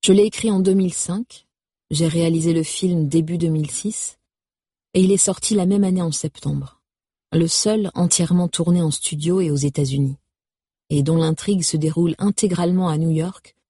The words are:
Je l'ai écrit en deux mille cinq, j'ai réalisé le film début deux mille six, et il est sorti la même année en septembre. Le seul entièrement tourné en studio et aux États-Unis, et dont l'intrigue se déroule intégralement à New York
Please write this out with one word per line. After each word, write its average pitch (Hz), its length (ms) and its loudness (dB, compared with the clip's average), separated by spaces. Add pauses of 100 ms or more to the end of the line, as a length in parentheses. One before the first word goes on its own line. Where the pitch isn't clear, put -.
Je 196 80 4
l'ai 202 120 6
écrit 220 260 -4
en 196 80 0
deux 190 160 2
mille 190 200 0
cinq, - 520 -8 (440)
j'ai 160 180 0
réalisé 165 440 0
le 160 120 0
film 175 420 -2
début 165 320 0
deux 165 100 -2
mille 156 220 -2
six, - 480 -8 (760)
et 185 80 6
il 185 100 4
est 196 60 4
sorti - 360 0
la 185 120 2
même 202 180 4
année 185 180 0
en 165 80 -2
septembre. 143 720 -8 (520)
Le 165 140 2
seul 208 480 -2
entièrement 175 540 2
tourné 175 340 0
en 160 80 0
studio 160 500 -2
et 165 100 0
aux 143 60 0
États-Unis, 139 600 0 (760)
et 147 120 2
dont 156 140 2
l'intrigue 165 460 0
se - 140 -2
déroule 160 420 0
intégralement 180 680 0
à 156 100 -2
New 165 120 0
York 160 440 -4 (160)